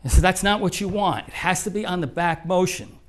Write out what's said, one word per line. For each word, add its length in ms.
And 100
so 100
that's 220
not 180
what 180
you 80
want. 400
It 60
has 320
to 60
be 140
on 140
the 80
back 380
motion. 520